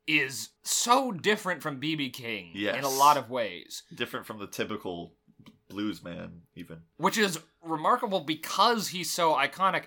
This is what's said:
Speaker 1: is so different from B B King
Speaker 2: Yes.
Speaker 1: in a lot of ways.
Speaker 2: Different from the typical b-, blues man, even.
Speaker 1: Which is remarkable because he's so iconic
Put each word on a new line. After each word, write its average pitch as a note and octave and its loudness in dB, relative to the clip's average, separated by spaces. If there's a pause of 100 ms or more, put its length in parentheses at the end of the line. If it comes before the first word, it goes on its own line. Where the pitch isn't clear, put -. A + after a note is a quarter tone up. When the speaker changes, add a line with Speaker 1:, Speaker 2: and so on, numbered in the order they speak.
Speaker 1:
is C3+ 0 (140)
so B3+ 2
different F#3 0
from C#3+ -6
B D#3 -2
B C#3 -2
King A2 -8
Speaker 2:
Yes. G2+ 0
Speaker 1:
in C#3 -4
a C#3 2
lot C#3+ 8
of A#2 -4
ways. G#2+ -6 (100)
Speaker 2:
Different A#2+ -6
from A2 -10
the G2+ -8
typical F#2 -6 (280)
b-, - -20 (160)
blues G2+ -4
man, E2+ -12 (120)
even. E2 -16 (140)
Speaker 1:
Which F#3 0
is F#3 0 (240)
remarkable F#3+ 0
because F#3+ 2
he's F3 -6
so E3 4
iconic D3 2